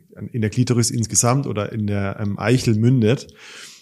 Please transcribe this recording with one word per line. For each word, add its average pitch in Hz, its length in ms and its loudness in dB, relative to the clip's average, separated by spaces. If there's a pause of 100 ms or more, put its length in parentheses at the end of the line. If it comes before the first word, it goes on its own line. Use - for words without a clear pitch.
(160)
in, 101 120 -12
in 117 140 -4
der 107 100 0
Klitoris 120 400 0
insgesamt 123 560 0
oder 104 260 -4
in 104 140 -4
der, 101 340 -4
ähm, 101 160 -4
Eichel 120 380 2
mündet 113 580 2 (480)